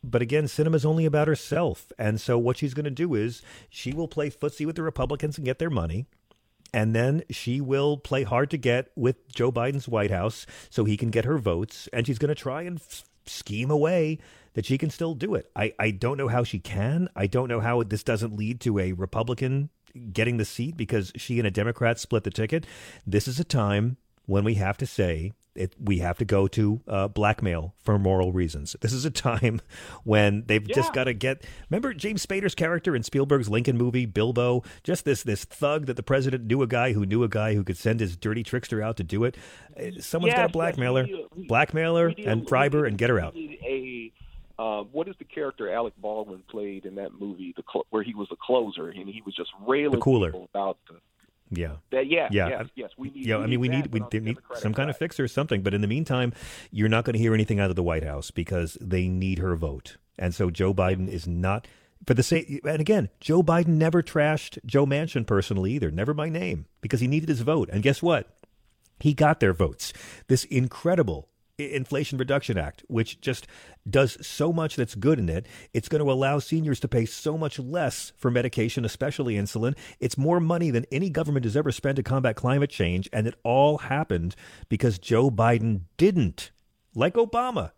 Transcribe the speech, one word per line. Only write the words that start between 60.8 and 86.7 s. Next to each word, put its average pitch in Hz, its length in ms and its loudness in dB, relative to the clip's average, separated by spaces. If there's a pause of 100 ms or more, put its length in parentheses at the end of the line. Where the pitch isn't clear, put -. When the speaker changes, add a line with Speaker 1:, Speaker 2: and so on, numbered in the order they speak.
Speaker 1:
is 85 200 -6
not, 90 400 -2 (360)
for 131 100 4
the 120 100 4
same, 160 400 -2
and 151 160 0
again, 156 300 2 (100)
Joe 165 240 4
Biden 165 340 4
never 160 240 4
trashed 151 640 0
Joe 139 200 4
Manchin 139 380 0
personally 98 480 2
either, 110 200 0
never 107 200 0
by 151 160 -2
name, 156 380 -4 (140)
because - 200 -2
he 123 60 2
needed 156 220 2
his 123 140 2
vote. 131 300 2
And 104 100 0
guess 139 200 2
what? 160 340 2 (640)
He 151 160 4
got 151 240 4
their 98 140 4
votes. 82 400 -2 (340)
This 131 180 4
incredible 131 840 0 (320)
I-, - 40 -4
Inflation 139 540 -4
Reduction 131 400 0
Act, - 300 -6
which 113 320 -2
just - 260 -4 (420)
does 135 360 2
so 165 280 0
much 160 240 -2
that's 120 180 -2
good 131 240 4
in 92 100 0
it, 82 180 -2 (260)
it's - 160 -2
gonna 151 160 2
allow 135 340 2
seniors 156 420 0
to 131 80 -2
pay 117 180 2
so 151 320 -4
much 156 200 -4
less 139 580 -4
for 131 140 0
medication, 120 540 0
especially 127 500 -2
insulin. 110 400 0 (240)
It's - 200 -2
more 160 220 2
money 165 300 2
than 117 220 2
any 170 180 0
government 147 360 0
has 107 100 0
ever 147 160 2
spent 139 240 -2
to 135 80 -2
combat 131 320 0
climate 139 340 2
change, 90 420 0
and 110 140 0
it 113 80 -4 (100)
all 135 340 4
happened 101 580 -2 (320)
because 110 320 2
Joe 123 300 4
Biden 113 520 2 (140)
didn't, 165 540 2 (440)